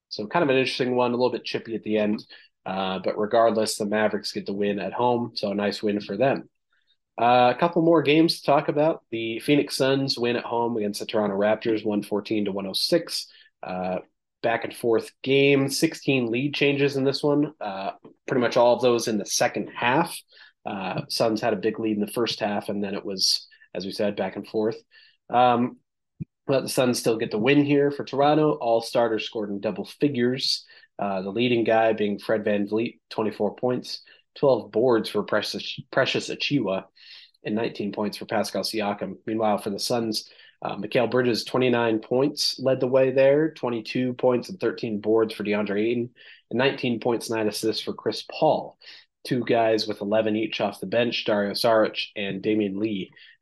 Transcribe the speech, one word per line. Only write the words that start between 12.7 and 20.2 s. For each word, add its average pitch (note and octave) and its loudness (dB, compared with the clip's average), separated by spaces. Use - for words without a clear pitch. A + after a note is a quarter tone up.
six. - -2
Uh, F#2 -4
back A2+ 0
and - -10
forth A2+ 0
game, C#3 4
sixteen C3+ 0
lead C3+ -2
changes C#3 0
in C3+ 0
this C3+ 0
one. D3 0
Uh, G2 -6
pretty C3 0
much A#2 0
all A#2+ 6
of A#2 0
those A#2+ 2
in G#2+ 0
the F#2+ -4
second - -2
half. C3 0